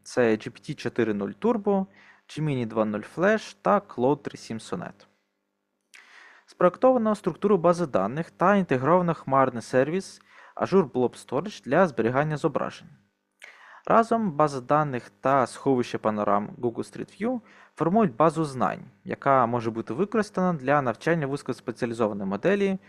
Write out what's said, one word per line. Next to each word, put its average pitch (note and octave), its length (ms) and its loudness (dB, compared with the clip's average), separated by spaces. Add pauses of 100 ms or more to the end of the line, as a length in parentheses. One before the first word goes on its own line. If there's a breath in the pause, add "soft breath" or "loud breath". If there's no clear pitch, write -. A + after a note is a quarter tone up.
Це A#2+ 280 2
G A2 180 -2
P - 200 -14
T D3 60 -8
чотири A2+ 380 -2
нуль G2+ 160 -4
Turbo, G3+ 560 0 (420 soft breath)
Gemini C#3+ 380 -2
два A2 200 0
нуль G#2+ 180 -4 (140)
Flash G3+ 440 0
та G3 180 2
Claude C#3 420 0
три - 160 -14
сім - 200 -12
Sonnet. - 500 -12 (1400 loud breath)
Спроектовано A3 680 2
структуру G3 420 0
бази E3+ 280 2
даних A#2+ 460 -2
та F#3+ 240 2
інтегровано E3+ 580 2
хмарний C3 480 0
сервіс D3 600 -2 (340 loud breath)
Azure D#3 360 2
Blob B2 360 -2
Storage E3 380 -6
для D#3+ 220 4
зберігання C3 500 0
зображень. - 520 -4 (960 loud breath)
Разом A3 440 2
база C#3+ 300 0
даних C#3+ 480 -2
та C3 380 2
сховище B2 500 -2
панорам G#2+ 520 0 (120)
Google A#2+ 160 -4
Street - 440 -10
View A#3 200 -4 (340 loud breath)
формують E3+ 400 2
базу D#3+ 300 2
знань, C3 380 -4 (200)
яка B2+ 420 2
може A#2 260 -2
бути A2+ 220 -8
використана F#3+ 600 -2
для C#3+ 280 0
навчання C#3 460 -2
вузькоспеціалізованої A#2 1000 -4
моделі F#3+ 600 0